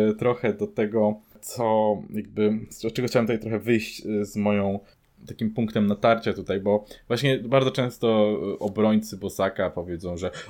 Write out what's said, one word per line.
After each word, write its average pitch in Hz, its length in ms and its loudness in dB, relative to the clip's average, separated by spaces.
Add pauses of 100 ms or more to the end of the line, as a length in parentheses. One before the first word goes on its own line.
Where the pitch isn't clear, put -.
e, 107 40 0
trochę 120 400 0
do 104 140 -4
tego... 107 480 0 (260)
Co 110 560 0 (160)
jakby, 107 460 0 (100)
z, - 160 -12
od 113 80 -4
czego 123 140 -2
chciałem 117 200 2
tutaj 113 120 0
trochę 110 200 -4
wyjść, 113 460 0
e, 104 200 -2
z - 100 -16
moją 101 440 0 (480)
takim 110 260 -4
punktem 107 340 0
natarcia 110 460 2
tutaj, 95 260 -4
bo 104 260 0 (220)
właśnie 127 320 0
bardzo 127 320 2
często, 110 640 2 (180)
e, - 40 -16
obrońcy 107 580 2
Bosaka 95 520 -2
powiedzą, 87 480 -6
że 90 140 -4 (180)